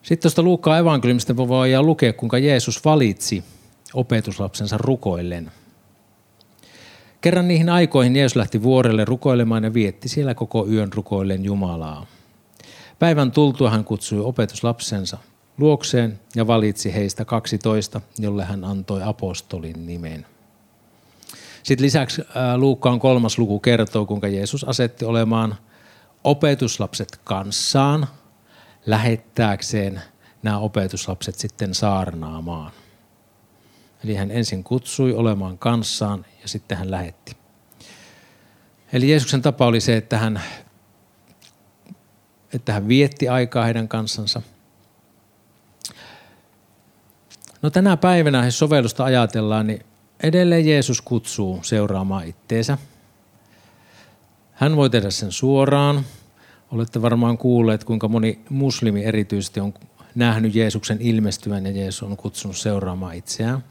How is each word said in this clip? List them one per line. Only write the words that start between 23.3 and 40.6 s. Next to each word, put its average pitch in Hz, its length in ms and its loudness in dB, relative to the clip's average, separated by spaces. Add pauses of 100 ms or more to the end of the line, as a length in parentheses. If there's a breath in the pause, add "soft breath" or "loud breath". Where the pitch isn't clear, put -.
luku 104 220 0
kertoo, 110 460 2
kuinka 104 220 -4
Jeesus 101 360 -4
asetti 123 400 -2
olemaan 113 500 0 (680 soft breath)
opetuslapset 135 1000 -2
kanssaan 139 840 0 (800 soft breath)
lähettääkseen 107 1160 -2 (400 soft breath)
nämä 104 160 -2
opetuslapset 98 760 -6
sitten 98 400 -8
saarnaamaan. 82 960 -4 (1300 soft breath)
Eli 107 100 -4
hän 98 160 -4
ensin 107 340 -4
kutsui 127 500 -2
olemaan 98 440 -2
kanssaan 107 680 -2 (160)
ja - 60 -14
sitten - 300 -8
hän 95 120 -6
lähetti. 87 460 -10 (1600 loud breath)
Eli 135 180 2
Jeesuksen 139 320 2
tapa 131 240 2
oli 117 140 4
se, 117 160 2
että 110 220 -2
hän, 110 240 -2 (2000 loud breath)